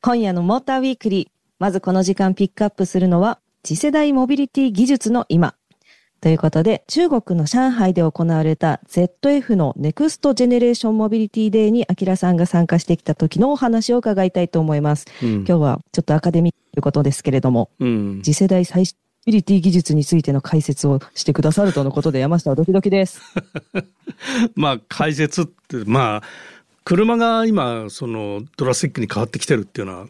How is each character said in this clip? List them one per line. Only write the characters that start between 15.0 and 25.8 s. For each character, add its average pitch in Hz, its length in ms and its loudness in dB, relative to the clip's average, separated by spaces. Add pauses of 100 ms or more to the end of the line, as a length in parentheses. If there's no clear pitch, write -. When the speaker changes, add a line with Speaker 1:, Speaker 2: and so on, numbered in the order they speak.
Speaker 2:
う 123 40 -4
ん。 117 100 0
Speaker 1:
今 98 100 -4
日 175 140 2
は 135 220 0 (100)
ち - 80 -2
ょ - 20 -2
っ - 20 -6
と 151 120 0
ア 156 40 2
カ 175 120 0
デ 170 100 2
ミ 170 100 2
ッ - 20 -18
ク - 60 -20 (120)
と - 80 -4
い - 0 -
う - 20 -4
こ 143 100 0
と 143 120 0
で 139 80 2
す - 100 -6
け 143 100 -2
れ 131 100 2
ど 127 100 2
も、 117 180 0 (100)
Speaker 2:
う 131 60 -2
ん。 101 380 -2
Speaker 1:
次 151 100 0
世 190 140 2
代 180 180 2
最 180 200 0
新 - 100 -10 (320)
モ 233 40 2
ビ - 20 4
リ 202 100 4
テ 202 140 2
ィ - 20 4
技 180 120 2
術 170 240 2
に 147 80 2
つ 170 140 2
い 151 60 2
て 139 100 0
の 135 80 0
解 156 200 0
説 143 260 -2
を 139 120 2 (140)
し - 100 -10
て 147 100 0
く 156 80 0
だ 156 100 2
さ 202 120 2
る 190 100 2
と 143 100 -2
の 139 80 -2
こ 143 100 -4
と 160 100 0
で、 131 80 -2
山 160 200 0
下 151 100 -4
は 135 60 0
ド 160 100 0
キ 190 60 0
ド 190 100 2
キ 202 80 -2
で 190 160 2
す。 - 160 -16 (680)
Speaker 2:
<laughs> - 680 -6
ま 151 160 0
あ、 117 160 -4
解 156 260 -4
説 151 300 -2
っ - 20 0
て、 - 400 -14